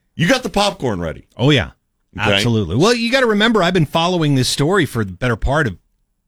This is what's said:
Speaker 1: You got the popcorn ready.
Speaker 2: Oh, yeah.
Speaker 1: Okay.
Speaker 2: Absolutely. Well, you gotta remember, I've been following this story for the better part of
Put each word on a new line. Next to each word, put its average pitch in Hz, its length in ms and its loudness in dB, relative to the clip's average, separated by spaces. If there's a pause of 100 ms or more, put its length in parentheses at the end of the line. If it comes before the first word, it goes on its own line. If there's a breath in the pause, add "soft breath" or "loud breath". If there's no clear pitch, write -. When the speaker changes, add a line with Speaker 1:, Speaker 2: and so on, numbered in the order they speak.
(160)
Speaker 1:
You 160 120 -2
got 254 160 2
the 208 60 -6
popcorn 180 500 -2
ready. 78 360 -8
Speaker 2:
Oh, 127 140 0
yeah. 113 220 2 (480)
Speaker 1:
Okay. 104 160 0
Speaker 2:
Absolutely. 104 400 0
Well, 196 180 4
you 233 180 -2
gotta 262 140 2
remember, 214 380 2
I've 180 100 0
been 170 140 2
following 165 480 0
this 127 120 0
story 156 380 0
for 113 180 -4
the 95 100 -8
better 120 220 -4
part 139 320 -2
of 90 100 -8 (500)